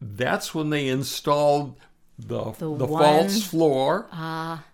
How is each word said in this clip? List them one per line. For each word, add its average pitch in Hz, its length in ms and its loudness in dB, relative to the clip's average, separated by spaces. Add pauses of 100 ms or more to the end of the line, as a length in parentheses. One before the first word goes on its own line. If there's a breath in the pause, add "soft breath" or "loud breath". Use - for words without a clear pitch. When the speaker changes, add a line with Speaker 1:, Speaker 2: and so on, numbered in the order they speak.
Speaker 1:
that's 123 540 -4
when 156 160 -2
they 143 180 -2
installed 143 880 0 (420 soft breath)
the, 110 340 -8
Speaker 2:
The 156 240 -6
Speaker 1:
the 127 100 -2
Speaker 2:
one 156 160 2
Speaker 1:
false 190 440 4
floor. 160 680 2
Speaker 2:
Ah. 160 600 -8